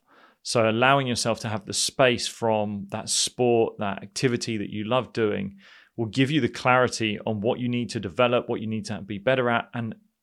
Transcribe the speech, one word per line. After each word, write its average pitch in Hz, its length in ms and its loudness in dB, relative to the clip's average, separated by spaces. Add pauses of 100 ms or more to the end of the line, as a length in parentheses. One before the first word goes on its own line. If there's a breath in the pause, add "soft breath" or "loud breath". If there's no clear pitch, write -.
(440 soft breath)
So 110 260 2
allowing 131 380 4
yourself 113 340 0
to 113 80 -6
have 104 160 -6
the 101 80 -8
space - 540 2
from 104 640 -2
that 107 180 -8
sport, 117 720 2
that 98 240 -4
activity 120 540 -2
that 101 120 -6
you 104 140 -6
love 113 300 -2
doing, 101 440 -2 (380 loud breath)
will 117 120 -2
give 131 240 2
you 156 100 2
the 117 80 2
clarity 117 760 0
on 110 140 -2
what 117 200 -2
you 123 100 -4
need 120 220 -2
to 120 100 -4
develop, 120 480 0
what 117 100 -2
you 110 80 -6
need 110 180 -6
to 101 160 -8
be 101 160 -8
better 127 320 0
at, 117 240 0
and 117 220 -6 (280)